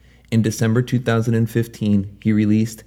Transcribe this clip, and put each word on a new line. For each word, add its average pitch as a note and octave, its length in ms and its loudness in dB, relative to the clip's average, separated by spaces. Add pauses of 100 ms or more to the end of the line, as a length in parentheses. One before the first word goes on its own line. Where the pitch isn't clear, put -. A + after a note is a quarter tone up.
(320)
In A2+ 100 4
December A2+ 400 0
two B2 160 -2
thousand A2+ 360 0
and A2+ 140 0
fifteen, G#2 720 -2
he A2 120 0
released G#2+ 540 0